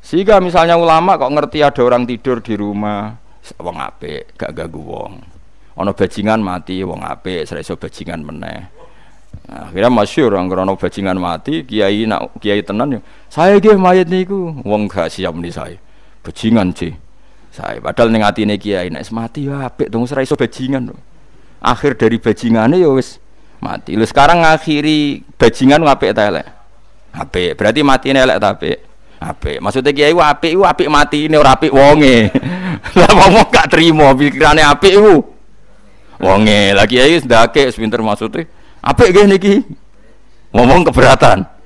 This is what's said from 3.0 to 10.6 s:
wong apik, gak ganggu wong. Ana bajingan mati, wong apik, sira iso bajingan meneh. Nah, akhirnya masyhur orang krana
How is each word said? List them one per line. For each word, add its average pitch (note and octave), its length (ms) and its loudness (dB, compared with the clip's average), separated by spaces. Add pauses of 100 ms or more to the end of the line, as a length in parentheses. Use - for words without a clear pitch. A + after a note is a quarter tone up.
wong F2 160 -10
apik, - 640 -14
gak - 160 -10
ganggu E2 240 -14
wong. - 400 -16 (560)
Ana G2 160 -6
bajingan G#2 480 -4
mati, F#2 400 -8
wong F2 240 -10
apik, E2 400 -10
sira D2 160 -12
iso D#2+ 160 -12
bajingan E2 480 -14
meneh. D#2 480 -16 (800)
Nah, D#2+ 160 -18
akhirnya G2 240 0
masyhur A2 400 0
orang F#2 160 -4
krana F#2 240 -2